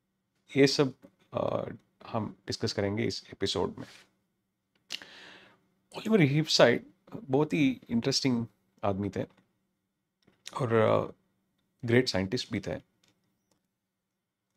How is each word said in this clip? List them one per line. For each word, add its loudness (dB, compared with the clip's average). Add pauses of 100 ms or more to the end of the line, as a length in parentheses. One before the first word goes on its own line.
(580)
ये 8
सब, 0 (400)
अ, -4 (380)
हम -8 (120)
डिस्कस -6
करेंगे -4
इस -8
एपिसोड -4
में। -14 (2000)
ओलिवर 2
हीवसाइड 4 (300)
बहुत -2
ही 0
इंटरेस्टिंग 0 (380)
आदमी -2
थे -6 (1400)
और, -2
अ, 4 (760)
ग्रेट 4
साइंटिस्ट -4
भी -4
थे। -8 (1800)